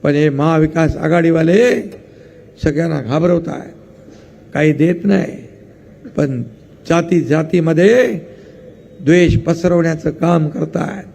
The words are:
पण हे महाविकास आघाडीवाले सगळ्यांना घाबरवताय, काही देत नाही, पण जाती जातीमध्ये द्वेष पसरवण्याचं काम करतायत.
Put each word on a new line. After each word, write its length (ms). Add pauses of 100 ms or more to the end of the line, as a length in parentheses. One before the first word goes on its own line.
पण 100
हे 160
महाविकास 680
आघाडीवाले 840 (800)
सगळ्यांना 360
घाबरवताय, 720 (840)
काही 180
देत 220 (100)
नाही, 320 (800)
पण 260 (460)
जाती 320
जातीमध्ये 1000 (800)
द्वेष 360
पसरवण्याचं 760
काम 380
करतायत. 560 (100)